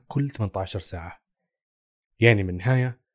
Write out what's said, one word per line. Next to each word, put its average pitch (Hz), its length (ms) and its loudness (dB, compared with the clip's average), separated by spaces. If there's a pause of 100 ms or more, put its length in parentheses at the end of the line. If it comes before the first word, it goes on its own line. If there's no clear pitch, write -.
كل 143 240 -2
ثمانية 104 240 -4
عشر 95 240 -4
ساعة. 82 420 -12 (960)
يعني 110 240 6
من 92 60 -2
النهاية 123 500 0 (160)